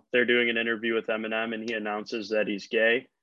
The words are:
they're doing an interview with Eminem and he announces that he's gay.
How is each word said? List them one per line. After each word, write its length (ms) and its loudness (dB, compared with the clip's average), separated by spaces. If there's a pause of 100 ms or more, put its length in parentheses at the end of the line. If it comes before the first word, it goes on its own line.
(140)
they're 120 4
doing 240 4
an 60 0
interview 400 0
with 120 0
Eminem 460 -2
and 160 -6
he 60 -4
announces 540 -6
that 180 2
he's 200 -4
gay. 400 2 (160)